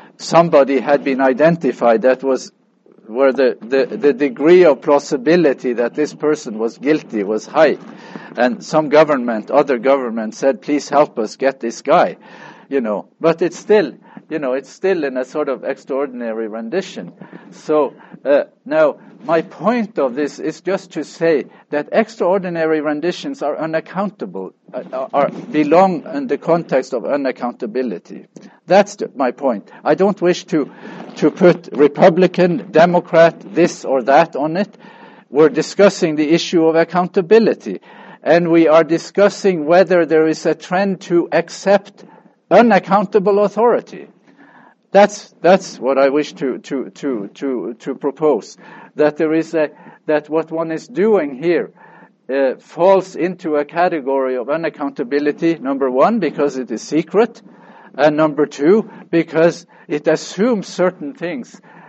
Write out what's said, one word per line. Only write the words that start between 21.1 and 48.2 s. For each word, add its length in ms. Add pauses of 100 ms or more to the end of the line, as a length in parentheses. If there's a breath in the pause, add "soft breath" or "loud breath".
that 220
extraordinary 880
renditions 640
are 160
unaccountable, 960 (200)
uh, 380
are, 180 (220)
belong 640
in 120
the 100
context 560
of 100
unaccountability. 1200 (400 loud breath)
That's 280
the, 200
my 160
point. 380 (140 loud breath)
I 120
don't 260
wish 240
to, 260 (460 loud breath)
to 120
put 440
Republican, 960
Democrat, 640 (180)
this 300
or 200
that 340
on 180
it. 220 (520 loud breath)
We're 200
discussing 640
the 160
issue 320
of 120
accountability. 1080 (400 loud breath)
And 300
we 160
are 160
discussing 840
whether 400
there 220
is 180
a 80
trend 540
to 240
accept 720 (480 soft breath)
unaccountable 880
authority. 720 (800 soft breath)
That's, 500
that's 380
what 180
I 120
wish 240
to, 240
to, 320
to, 460
to, 440
to 160
propose. 640 (380 loud breath)